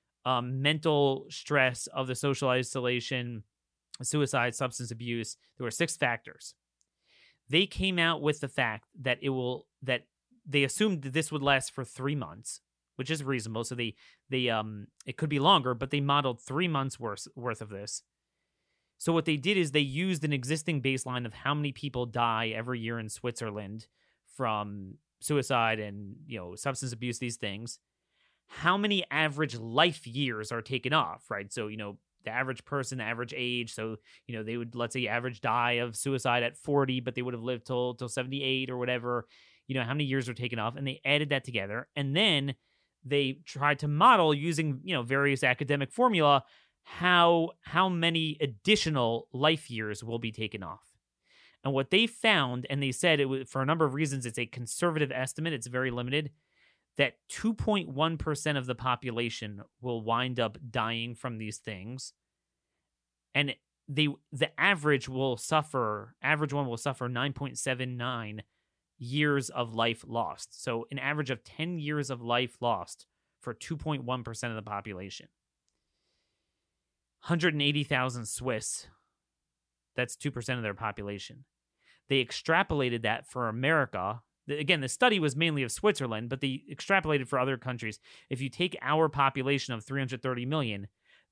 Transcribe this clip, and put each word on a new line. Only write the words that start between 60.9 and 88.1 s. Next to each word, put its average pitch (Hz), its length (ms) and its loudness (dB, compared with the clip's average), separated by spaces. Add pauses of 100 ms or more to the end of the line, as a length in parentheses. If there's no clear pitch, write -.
from 117 220 -8
these 107 200 -8
things. 110 560 -12 (1200)
And 139 220 0 (320)
they, 147 200 2 (240)
the 147 280 -4
average 151 500 2
will 131 280 0
suffer, 117 840 -2
average 147 300 0
one 143 140 0
will 117 100 -4
suffer 127 320 -4
nine 127 240 -2
point 127 240 -8
seven 127 400 -4
nine 117 460 -6 (540)
years 139 520 2
of 113 260 -4
life 113 320 2
lost. 113 560 -6
So 117 260 -2
an 135 100 -8
average 143 300 -2
of 123 140 -4
ten 170 360 -6
years 147 300 -2
of 123 120 -6
life 120 400 0
lost 98 440 -2 (360)
for 120 120 -6
two - 240 -8
point 143 260 -4
one 123 200 -4
percent 117 280 -6
of 113 40 -6
the 110 140 -8
population. 98 580 -8 (1900)
Hundred 165 340 2
and 147 80 0
eighty 143 220 2
thousand 127 440 -2
Swiss, - 600 -4 (1080)
that's 123 200 -4
two - 160 -4
percent 123 260 -4
of 117 60 -6
their 104 100 -2
population. 104 720 -8 (640)
They 131 160 4
extrapolated 139 800 2
that 110 260 -2
for 120 220 -2
America. 120 720 0 (260)
The, 147 120 -4
again, 147 220 2
the 131 60 -2
study 226 320 4
was 147 160 2
mainly 151 280 2
of 117 80 -4
Switzerland, 120 580 0
but 131 100 -4
they 135 220 -2 (100)
extrapolated 151 560 2
for 135 120 0
other 131 180 0
countries. 117 420 -6 (300)